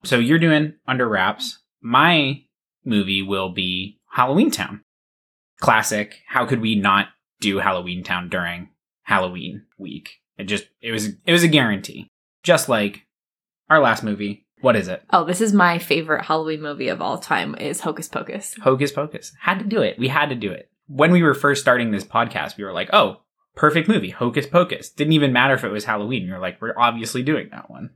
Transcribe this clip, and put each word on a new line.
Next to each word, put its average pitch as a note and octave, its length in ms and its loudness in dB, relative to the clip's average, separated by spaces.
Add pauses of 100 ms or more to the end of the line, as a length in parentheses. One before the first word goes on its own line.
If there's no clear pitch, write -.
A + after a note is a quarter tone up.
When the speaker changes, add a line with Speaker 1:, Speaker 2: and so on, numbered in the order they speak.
Speaker 1:
So B2 160 0
you're C#3 180 4
doing D#3 360 2 (120)
Under B2+ 220 0
Wraps. G2+ 500 -2 (240)
My C#3 600 2 (420)
movie G2 380 0
will F#2+ 300 -2
be F#2 460 -4 (140)
Halloween D3+ 400 2
Town. - 300 -6 (800)
Classic. G#2+ 680 0
How B2 180 0
could B2 140 0
we A2 140 0
not G2+ 340 2 (320)
do G2 180 0
Halloween F2+ 460 -2
Town F2+ 240 -4
during F2 400 -6 (340)
Halloween F#2 600 -2 (140)
week? - 320 -14 (280)
It G#2+ 60 -10
just, G2 220 -6 (140)
it A#2 120 -8
was, G#2+ 160 -4 (180)
it F3 60 2
was E3+ 100 6
a F3 60 6
guarantee. A#2+ 600 0 (340)
Just E3 260 4
like G#2+ 380 0 (640)
our D#3 120 8
last A#2 220 2
movie. G#2 440 -6 (160)
What B2 140 4
is F2+ 120 -2
it? - 220 -8
Speaker 2:
Oh, F3 140 4
this F3+ 160 -2
is A3 140 2
my F3 240 4
favorite D#3+ 480 -2
Halloween D#3 340 -2
movie C#3 280 -6
of - 120 -4
all F2 180 -4
time, - 400 -4
is - 220 -6
Hocus D#3+ 280 -8
Pocus. - 540 -10
Speaker 1:
Hocus C3+ 300 2
Pocus. - 480 -10
Had F#3+ 200 -2
to - 40 -10
do G3+ 160 -2
it. G#2+ 180 -2
We B2 100 -2
had D3 200 0
to C3+ 60 -4
do G#2+ 180 -6
it. - 180 -16 (160)
When D3 260 2
we F3 100 6
were D3+ 120 6
first C#3 280 0
starting B2 280 2
this G2+ 140 -4
podcast, - 540 -4
we G2+ 60 -10
were F#2+ 80 -10
like, F2+ 200 -6
"Oh, G#2+ 300 2 (340)
perfect D#3 320 2
movie, G#3 220 2
Hocus B2 360 -2
Pocus." - 440 0
Didn't D3+ 240 0
even C#3+ 180 4
matter B2+ 220 4
if B2 100 -4
it G2+ 60 -4
was G#2 160 -6
Halloween. G#2+ 400 -4
We F#2 60 -8
were F#2 80 -10
like, F#2 200 -6
"We're A2+ 160 -6
obviously A#2 460 -2
doing C#3 300 -2
that - 180 -18
one." G2 260 -16